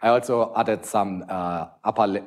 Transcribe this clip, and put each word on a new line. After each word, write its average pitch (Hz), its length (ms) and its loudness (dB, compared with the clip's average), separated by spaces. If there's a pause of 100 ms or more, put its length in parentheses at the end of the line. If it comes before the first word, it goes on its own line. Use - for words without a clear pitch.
I 110 60 4
also 120 460 2
added 110 300 0
some, 98 440 -2
uh, 87 400 -4 (140)
upper 107 240 2
li-, 101 200 0